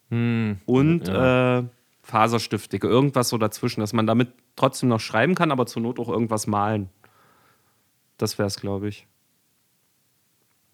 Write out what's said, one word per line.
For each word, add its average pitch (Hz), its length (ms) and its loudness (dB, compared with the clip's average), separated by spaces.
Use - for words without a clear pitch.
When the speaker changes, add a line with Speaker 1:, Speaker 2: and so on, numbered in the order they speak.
Speaker 1:
Hm. 117 560 -2
Speaker 2:
und, 147 400 2
Speaker 1:
Ja. 127 540 2
Speaker 2:
äh, 123 40 -6
Faserstiftdicke. 110 840 0
Irgendwas 127 420 2
so 120 100 -2
dazwischen, 110 420 -2
dass 104 120 -4
man 113 140 2
damit 120 260 2
trotzdem 131 340 0
noch 113 120 2
schreiben 131 340 0
kann, 170 160 0
aber 123 160 0
zur 117 160 -8
Not 120 160 -4
auch - 100 -6
irgendwas 110 380 -2
malen. 104 420 0
Das - 220 -4
wär's, 101 220 -4
glaub 98 240 -6
ich. 104 240 -12